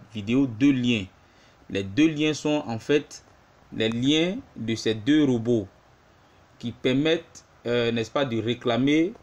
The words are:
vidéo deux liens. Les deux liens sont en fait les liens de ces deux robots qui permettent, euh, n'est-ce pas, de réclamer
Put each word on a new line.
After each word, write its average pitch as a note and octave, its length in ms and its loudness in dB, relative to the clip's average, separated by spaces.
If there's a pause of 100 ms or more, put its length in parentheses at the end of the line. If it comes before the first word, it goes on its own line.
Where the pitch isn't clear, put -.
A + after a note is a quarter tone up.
(140)
vidéo A#2 340 0
deux B2 240 2
liens. B2 320 0 (680)
Les G2 140 -4
deux G#2 240 2
liens D3+ 260 0
sont D3+ 340 -2
en A2+ 120 -6
fait - 460 -2 (500)
les A2+ 140 0
liens D#3 480 0 (180)
de A2+ 200 -4
ces A2 180 -2
deux C#3+ 320 2
robots A#2 420 0 (920)
qui A#2+ 120 -6
permettent, D3+ 720 -2 (220)
euh, A#2+ 260 0
n'est-ce A#2 200 -2
pas, C#3+ 120 0
de A#2 160 -2
réclamer B2+ 840 0